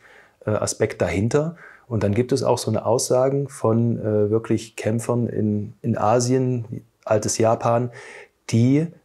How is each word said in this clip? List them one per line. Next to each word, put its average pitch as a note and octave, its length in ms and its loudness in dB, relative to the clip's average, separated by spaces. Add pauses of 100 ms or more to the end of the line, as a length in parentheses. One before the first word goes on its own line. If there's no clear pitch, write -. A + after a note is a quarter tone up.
(460)
äh, G#2+ 60 -2
Aspekt - 500 -2
dahinter. A#2+ 540 0 (320)
Und A2 160 -2
dann G2+ 100 2
gibt B2 180 0
es A#2+ 120 0
auch A#2+ 140 2
so - 140 -4
eine A2 140 -2
Aussagen C3 640 0
von, A#2 500 0
äh, G#2+ 300 0
wirklich A2+ 460 -2
Kämpfern A#2 520 -2
in, G#2+ 540 -2
in A#2 160 -2
Asien, B2 840 0 (200)
altes A2 340 0
Japan, A#2 540 2 (580)
die C3 380 4 (180)